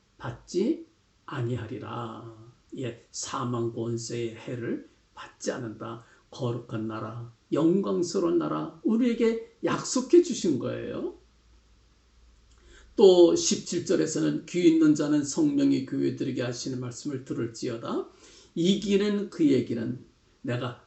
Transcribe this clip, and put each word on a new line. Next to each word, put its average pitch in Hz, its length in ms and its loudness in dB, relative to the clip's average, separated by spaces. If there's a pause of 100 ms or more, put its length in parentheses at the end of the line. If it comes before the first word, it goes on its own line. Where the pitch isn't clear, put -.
(180)
받지 - 680 -4 (400)
아니하리라." 113 1080 -8 (440)
예, 120 320 -10
사망 120 640 -6
권세의 117 640 -6
해를 139 520 -8 (280)
받지 - 360 -10
않는다. 117 520 -10 (280)
거룩한 120 560 -6
나라, 110 440 -10 (200)
영광스러운 175 880 2
나라, 156 460 -4
우리에게 233 800 0
약속해 - 580 4
주신 170 380 0
거예요. 117 560 -6 (1800)
또 175 400 10
십칠 - 500 -2
절에서는 156 600 0
"귀 175 220 4
있는 160 260 6
자는 147 300 2
성령이 139 640 2
교회들에게 135 560 -4
하시는 123 380 -6
말씀을 127 460 -8
들을지어다. 135 840 -6 (480)
이기는 202 720 0
그에게는 123 760 0 (380)
내가 123 460 -6